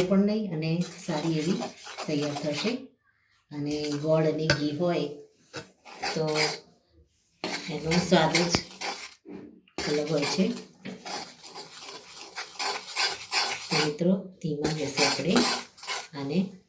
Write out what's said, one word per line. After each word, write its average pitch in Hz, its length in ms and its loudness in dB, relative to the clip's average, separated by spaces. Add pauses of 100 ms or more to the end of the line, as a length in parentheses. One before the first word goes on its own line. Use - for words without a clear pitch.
પણ 196 200 6
નહીં 214 260 -2
અને 160 160 0 (340)
સારી 160 360 0
એવી 175 180 2 (480)
તૈયાર 147 360 0
થશે. 151 280 -2 (800)
અને 147 240 -4 (280)
ગોળ 160 280 4
અને 156 160 0 (100)
ઘી 147 220 -2
હોય 156 280 0 (1040)
તો 160 120 0 (1500)
એનો 156 160 -2 (160)
સ્વાદ 160 280 6
જ 170 180 4 (1300)
અલગ 147 240 2
હોય 147 220 2
છે. 190 120 4 (3250)
તો 160 60 2 (100)
મિત્રો, 170 280 4 (280)
ધીમા 156 380 0
ગેસે 139 260 0
આપણે 139 280 2 (840)
આને 147 200 0 (300)